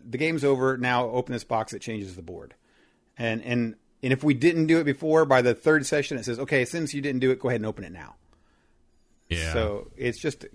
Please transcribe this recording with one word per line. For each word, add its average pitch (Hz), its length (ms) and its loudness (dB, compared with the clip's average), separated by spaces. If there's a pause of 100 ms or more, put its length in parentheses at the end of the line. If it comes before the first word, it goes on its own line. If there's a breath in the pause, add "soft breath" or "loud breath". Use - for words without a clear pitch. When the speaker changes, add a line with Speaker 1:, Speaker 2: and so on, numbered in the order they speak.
Speaker 1:
the 120 80 -6
game's 151 280 0
over. 131 320 2
Now 123 320 0
open 123 240 -2
this 117 100 -6
box 110 300 -4
that 101 80 -10
changes 101 340 -8
the 92 60 -16
board." 85 320 -16 (640)
And, 113 260 -2
and, 120 320 -2 (260)
and 131 120 2
if 135 100 -2
we 147 100 4
didn't 160 340 2
do 165 120 6
it 160 60 0
before, 156 400 2
by 131 160 6
the 120 120 4
third 151 320 2
session, 147 320 -2
it 110 60 -8
says, 117 160 -6
"Okay, 135 240 2
since 160 300 -4
you 143 80 -4
didn't 135 180 -2
do 127 120 4
it, 127 100 0
go 127 80 0
ahead 120 100 0
and 107 60 -4
open 107 180 -8
it 78 80 -14
now." 87 240 -16 (1120)
Speaker 2:
Yeah. 82 240 -2
Speaker 1:
So 107 460 -4
it's 123 240 -4
just, - 340 -6